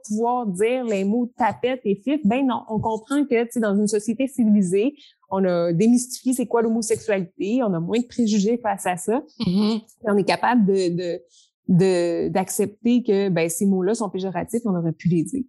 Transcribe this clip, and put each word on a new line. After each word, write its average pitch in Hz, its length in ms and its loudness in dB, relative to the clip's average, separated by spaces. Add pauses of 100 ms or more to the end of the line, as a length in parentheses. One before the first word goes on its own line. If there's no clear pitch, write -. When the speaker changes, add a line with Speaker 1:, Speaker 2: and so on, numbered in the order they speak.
Speaker 1:
pouvoir 233 400 -2
dire 220 380 -2
les 202 180 -2
mots 233 340 -2
tapette 247 460 -2
et 196 200 0
fif ? 294 200 -2
Ben 277 240 2
non, 233 200 -2
on 220 120 -4
comprend 226 460 -2
que, 240 180 0
tu 233 80 -8
sais, 240 80 -4
dans 208 160 0
une 208 120 2
société 220 400 -2
civilisée, 208 680 2 (340)
on 190 160 0
a 175 260 2
démystifié 240 640 2
c'est 247 140 -2
quoi 233 160 2
l'homosexualité, 220 1000 -2
on 214 140 0
a 165 40 -2
moins 185 200 -2
de 247 80 -4
préjugés 220 500 0
face 202 300 -4
à 180 100 -2
ça. 233 240 -2 (240)
Speaker 2:
Mhm. 208 360 0 (240)
Speaker 1:
Et 214 40 -2
on 202 80 2
est 196 60 2
capable 220 420 2
de, 185 300 2
de, 175 260 -6 (460)
de, 175 640 2
d'accepter 202 720 0
que, 196 260 2
ben, 170 200 2
ces 202 180 -2
mots-là 190 260 2
sont 214 160 -4
péjoratifs, 185 560 -6
on 196 100 0
aurait 165 180 -2
pu - 160 -4
les 165 140 2
dire. - 260 -6